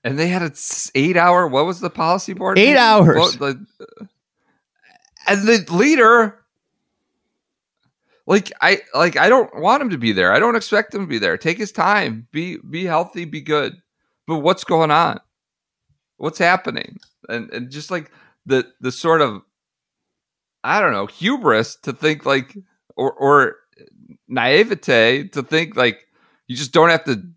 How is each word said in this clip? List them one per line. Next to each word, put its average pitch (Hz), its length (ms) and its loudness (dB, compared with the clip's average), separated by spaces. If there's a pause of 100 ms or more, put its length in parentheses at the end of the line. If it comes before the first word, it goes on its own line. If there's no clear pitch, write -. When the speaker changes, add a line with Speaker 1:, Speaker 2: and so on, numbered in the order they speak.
Speaker 1:
And 135 160 -4
they 165 80 0
had 180 160 -2
an 151 80 -6
s-, - 440 -10
eight-hour, 175 520 2
what 135 180 0
was 180 140 -6
the 180 100 -6
policy 180 440 -4
board 190 260 0
Speaker 2:
Eight - 80 6
Speaker 1:
meeting? 285 100 4
Speaker 2:
hours. 214 400 6
Speaker 1:
What, 170 220 0
the, 139 260 -6 (1600)
and 202 200 0
the 220 260 2
leader, 233 680 4 (1900)
like, 196 240 0 (100)
I, 185 200 2 (120)
like, 156 240 0
I 170 120 4
don't 247 200 4 (100)
want 226 220 2
him 247 80 -4
to 165 80 -4
be 113 140 0
there. 92 220 2
I 135 60 4
don't 233 160 2
expect 214 380 -2
him 196 80 -8
to 180 60 -8
be 127 120 -6
there. 87 180 0
Take 170 200 -4
his 208 140 -8
time. 165 600 -2
Be, 170 260 -10
be 170 280 -10
healthy. 175 400 -6
Be 151 160 -14
good. 147 360 -4 (500)
But 156 120 -4
what's 180 240 0
going 160 280 0
on? 165 280 0 (960)
What's 156 200 -8
happening? 180 600 -4 (320)
And, 117 220 -10
and 123 200 -14
just, 147 180 -16
like, 170 220 -10 (340)
the, 131 220 -2 (140)
the 127 100 -6
sort 160 300 0
of, 107 200 -2 (1200)
I 170 160 0
don't 165 120 2
know, 101 140 -4
hubris 165 760 -2
to 135 100 -8
think, 151 320 -4
like, 135 320 -2 (400)
or, 131 160 -2
or 139 420 2 (720)
naivete 127 1000 0
to 139 140 -10
think, 160 340 -4
like, 120 220 -2 (480)
you - 100 -12
just 139 160 -10
don't 170 160 4
have 160 160 0
to 113 160 -4 (160)